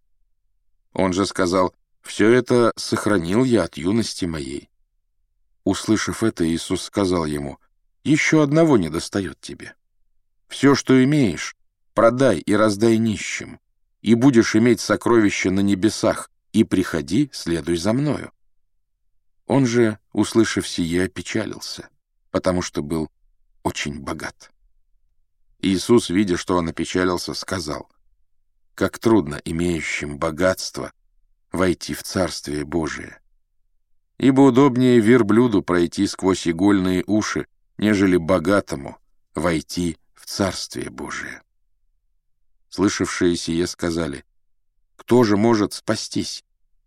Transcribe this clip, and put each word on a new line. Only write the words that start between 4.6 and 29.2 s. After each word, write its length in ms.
Услышав 600
это, 200
Иисус 380
сказал 420
ему: 340
«Еще 400
одного 340
недостает 640
тебе. 340
Все, 260
что 300
имеешь, 520
продай 460
и 140
раздай 440
нищим, 600
и 140
будешь 420
иметь 240
сокровища 680
на 100
небесах, 720
и 120
приходи, 680
следуй 440
за 160
мною». 400
Он 200
же, 320
услышав 560
сие, 360
опечалился, 840
потому 320
что 200
был 260
очень 380
богат. 500
Иисус, 500
видя, 260
что 200
он 120
опечалился, 640
сказал: 540
«Как 240
трудно 460